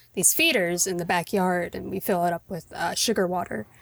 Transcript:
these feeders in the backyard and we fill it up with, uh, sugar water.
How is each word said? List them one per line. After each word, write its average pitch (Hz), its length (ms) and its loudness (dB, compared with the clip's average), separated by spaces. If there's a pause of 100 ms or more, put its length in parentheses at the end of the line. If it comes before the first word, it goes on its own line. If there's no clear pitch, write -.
(140)
these - 200 2
feeders 196 520 2
in 185 120 -2
the 175 80 -4
backyard 180 680 0
and 190 160 -8
we 196 100 -4
fill 180 260 0
it 175 80 2
up 165 140 -6
with, 170 260 -10
uh, 170 200 -2
sugar 202 320 2
water. 180 400 -4 (160)